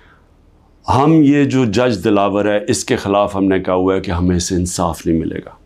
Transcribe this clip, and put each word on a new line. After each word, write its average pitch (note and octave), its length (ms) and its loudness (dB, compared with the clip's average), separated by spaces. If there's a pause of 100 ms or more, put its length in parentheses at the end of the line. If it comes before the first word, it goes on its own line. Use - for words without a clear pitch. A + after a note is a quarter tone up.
(880)
हम D3 240 2
ये C#3+ 320 4
जो C3 220 0
जज A2+ 300 0
दिलावर G2+ 520 0
है, G#2 200 0
इसके - 280 -2
खिलाफ G2+ 400 0
हमने F#2+ 240 0
कहा F#2 140 -2
हुआ F#2 200 2
है F#2+ 60 -2
कि F#2 100 -8
हमें F2+ 260 0
इसे F2 180 -4
इंसाफ F2+ 520 -4
नहीं E2 140 0
मिलेगा। - 460 -10